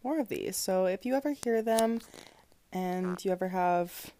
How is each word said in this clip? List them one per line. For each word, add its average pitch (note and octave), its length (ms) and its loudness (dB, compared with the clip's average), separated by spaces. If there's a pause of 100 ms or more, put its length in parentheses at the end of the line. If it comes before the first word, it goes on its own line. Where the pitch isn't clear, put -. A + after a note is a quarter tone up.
more D4+ 160 0
of B3 80 -2
these. - 300 -4
So, F#3 280 2
if F#3 200 0
you B3+ 80 0
ever C#4+ 200 0
hear A3+ 280 0
them A3+ 400 2 (720)
and F#3 500 -2
you F#3+ 80 0
ever F#3 180 -2
have F3 720 0